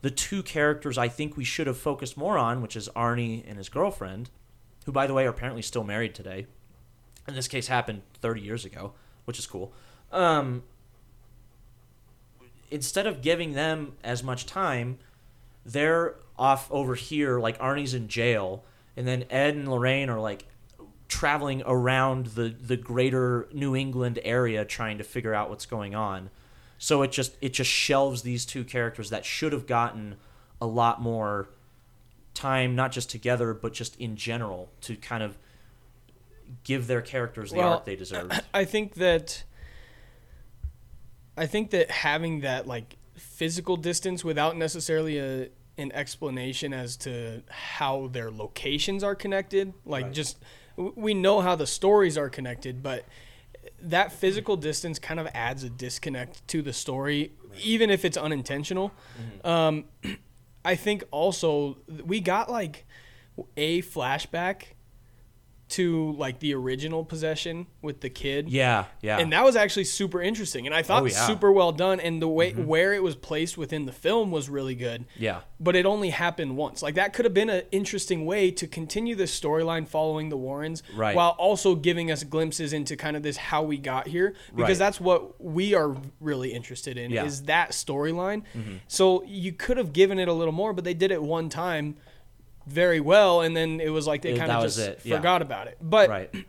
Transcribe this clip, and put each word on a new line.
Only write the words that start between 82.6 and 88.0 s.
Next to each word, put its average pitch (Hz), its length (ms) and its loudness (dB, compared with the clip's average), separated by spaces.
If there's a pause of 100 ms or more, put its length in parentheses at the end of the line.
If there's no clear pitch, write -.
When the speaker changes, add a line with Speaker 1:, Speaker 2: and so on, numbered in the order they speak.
Speaker 2:
into 147 240 -4
kind 151 200 -4
of 147 80 -4
this, 147 120 -2
how 151 280 0
we 156 120 -2
got 135 300 -2
here. 185 280 2 (200)
Because - 140 2
Speaker 1:
Right. 185 100 4
Speaker 2:
that's 196 220 2
what 180 440 2
we 185 300 2
are 151 220 2 (240)
really 131 320 -2
interested 120 440 -10
in, 120 140 -6
Speaker 1:
Yeah. 113 140 0
Speaker 2:
is 143 180 -6
that 156 300 2
storyline. 170 720 -2 (120)